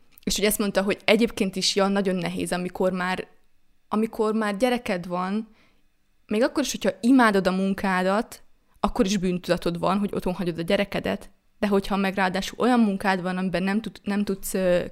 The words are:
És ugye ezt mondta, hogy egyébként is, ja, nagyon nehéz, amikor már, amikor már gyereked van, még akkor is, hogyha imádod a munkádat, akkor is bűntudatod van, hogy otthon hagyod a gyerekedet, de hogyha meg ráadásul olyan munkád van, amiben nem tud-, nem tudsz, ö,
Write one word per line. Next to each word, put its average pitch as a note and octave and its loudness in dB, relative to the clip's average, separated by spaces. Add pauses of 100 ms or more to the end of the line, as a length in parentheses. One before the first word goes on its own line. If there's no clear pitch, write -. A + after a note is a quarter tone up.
(240)
És - -2
ugye G3 2
ezt G#3 2
mondta, G3+ 0
hogy G3+ 0
egyébként G#3 2
is, - -2
ja, G3 2
nagyon G3 0
nehéz, F3 -4
amikor F3+ -2
már, F#3 -4 (640)
amikor A3 -2
már G#3 -2
gyereked A3+ -2
van, F#3 -4 (760)
még G#3+ 0
akkor D4 2
is, B3+ -2
hogyha G3+ -2 (100)
imádod A3+ 6
a F#3 2
munkádat, F#3+ 0 (380)
akkor - 2
is G#3 0
bűntudatod F3 -2
van, F3 0
hogy G3+ -2
otthon F#3 -2
hagyod E3+ -4
a E3 -2
gyerekedet, G3 -2 (320)
de G#3+ 0
hogyha G3 2
meg F#3+ 0
ráadásul F#3+ -2
olyan A#3+ 4
munkád F#3+ 2
van, F3+ -4
amiben F#3 -2
nem G3 0
tud-, - -10
nem G3+ -2
tudsz, G3 -6
ö, F3+ 2